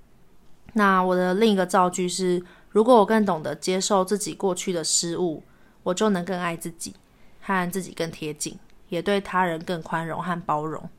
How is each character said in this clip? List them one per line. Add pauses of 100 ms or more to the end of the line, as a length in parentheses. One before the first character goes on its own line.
(760)
那
我
的
另
一
个
造
句
是 (300)
，“如
果
我
更
懂
得
接
受
自
己
过
去
的
失
误， (400)
我
就
能
更
爱
自
己， (460)
和
自
己
更
贴
近， (320)
也
对
他
人
更
宽
容
和
包
容。”